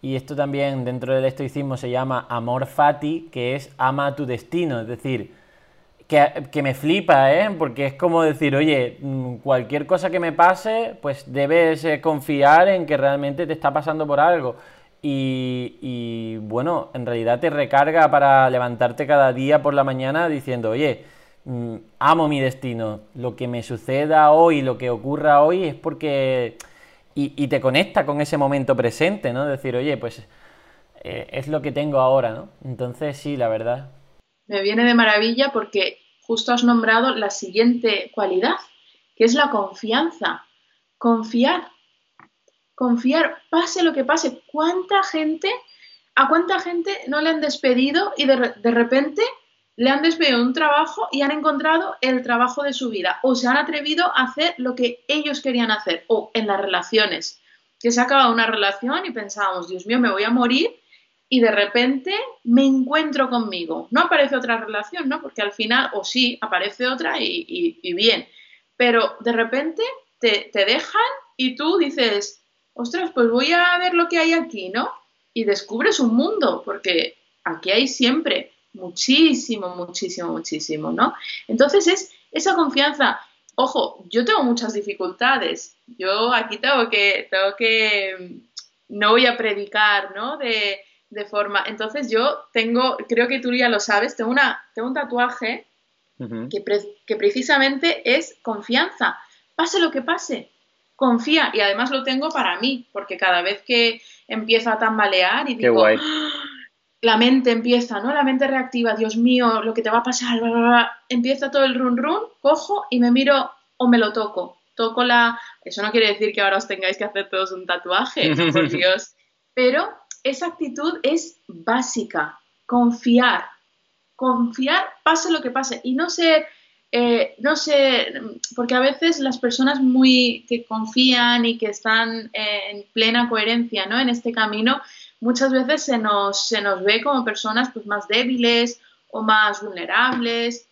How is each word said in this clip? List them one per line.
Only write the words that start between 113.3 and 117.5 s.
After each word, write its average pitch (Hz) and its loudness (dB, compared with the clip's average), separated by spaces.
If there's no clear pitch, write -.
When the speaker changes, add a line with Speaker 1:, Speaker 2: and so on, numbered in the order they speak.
Speaker 2:
o 247 2
me 240 6
lo 214 2
toco. 208 -6
Toco 226 0
la, 240 4
eso - -10
no 214 -4
quiere 220 4
decir 208 -2
que 208 -4
ahora 196 2
os 233 -6
tengáis 190 -4
que 220 -4
hacer 196 -6
todos 190 -2